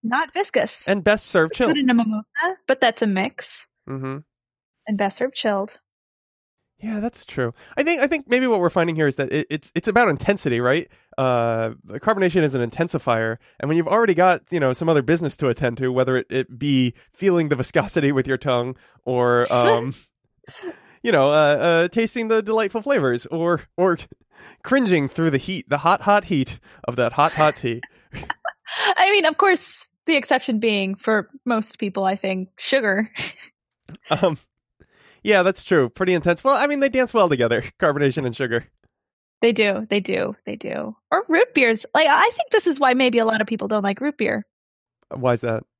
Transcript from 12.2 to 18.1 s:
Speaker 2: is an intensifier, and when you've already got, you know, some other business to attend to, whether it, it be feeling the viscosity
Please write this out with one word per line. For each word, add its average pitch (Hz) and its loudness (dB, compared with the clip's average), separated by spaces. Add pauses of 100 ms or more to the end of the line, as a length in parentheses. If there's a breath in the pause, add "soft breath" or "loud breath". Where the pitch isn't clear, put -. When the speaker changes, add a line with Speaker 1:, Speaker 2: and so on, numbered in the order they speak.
Speaker 2:
is 139 0
an 120 -2
intensifier, 113 -2 (200 soft breath)
and 135 -6
when 160 0
you've 170 0
already 208 2
got, 175 4 (100)
you 175 0
know, 131 2
some 160 -2
other 151 4
business 156 -2
to 143 0
attend 120 -2
to, 131 -2
whether 127 0
it, - -4
it 127 -4
be 131 0 (180 soft breath)
feeling 175 0
the 143 0
viscosity 139 0